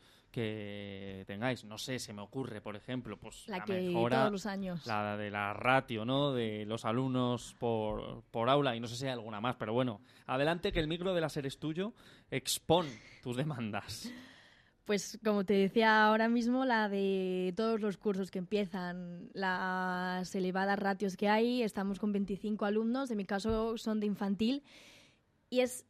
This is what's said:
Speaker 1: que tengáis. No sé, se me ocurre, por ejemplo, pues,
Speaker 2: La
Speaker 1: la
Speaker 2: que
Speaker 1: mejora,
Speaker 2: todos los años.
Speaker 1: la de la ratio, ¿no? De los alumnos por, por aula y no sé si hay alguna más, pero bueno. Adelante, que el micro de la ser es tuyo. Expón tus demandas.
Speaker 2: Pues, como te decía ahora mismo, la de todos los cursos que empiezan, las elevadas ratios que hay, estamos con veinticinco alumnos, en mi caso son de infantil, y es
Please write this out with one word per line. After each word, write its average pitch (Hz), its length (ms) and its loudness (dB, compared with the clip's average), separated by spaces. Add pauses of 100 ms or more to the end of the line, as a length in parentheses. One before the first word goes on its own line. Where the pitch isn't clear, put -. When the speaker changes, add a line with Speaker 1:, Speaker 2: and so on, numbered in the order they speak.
(300)
Speaker 1:
que 101 960 -6
tengáis. 110 380 -4
No 107 140 -12
sé, 127 200 -6
se 117 140 -10
me 101 80 -10
ocurre, 107 400 -8
por 104 160 -10
ejemplo, 117 420 -8
pues, - 300 -16
Speaker 2:
La 196 100 -6
Speaker 1:
la - 60 -8
Speaker 2:
que 190 160 -2
Speaker 1:
mejora, 180 400 2
Speaker 2:
todos 214 120 2
los 196 140 -4
años. 190 400 -6
Speaker 1:
la 104 300 -2
de 104 140 -4
la 104 240 -2
ratio, 123 500 2
¿no? 139 300 2
De 107 320 -2
los 110 180 -4
alumnos 123 720 0
por, 113 720 -2
por 117 200 2
aula 139 260 4
y 113 40 -6
no 120 60 -6
sé 117 100 -6
si 131 100 -4
hay 131 60 -2
alguna 110 280 -6
más, 123 160 0
pero 110 160 -2
bueno. 120 300 2 (240)
Adelante, 151 440 0
que 170 100 0
el 156 60 0
micro 175 280 -2
de 170 80 2
la 147 80 0
ser 139 160 -4
es 131 120 -8
tuyo. 160 360 -4 (360)
Expón 160 560 2 (360)
tus 123 140 -4
demandas. 123 760 -4 (720)
Speaker 2:
Pues, - 380 -4
como 208 220 2
te 202 100 2
decía 214 520 6
ahora 220 220 6
mismo, 240 360 2
la 226 240 2
de 185 680 0
todos 226 240 2
los 208 180 -2
cursos 190 340 -2
que 190 80 -4
empiezan, 180 920 -4
las 185 1000 -2
elevadas 190 420 2
ratios 196 400 0
que 208 120 2
hay, 233 340 4
estamos 196 380 -2
con 214 100 0
veinticinco 202 540 -2
alumnos, 226 480 2
en 214 60 -2
mi 196 60 -2
caso 220 540 0
son 214 220 0
de 208 60 0
infantil, 208 580 0 (840)
y 247 120 2
es 247 300 0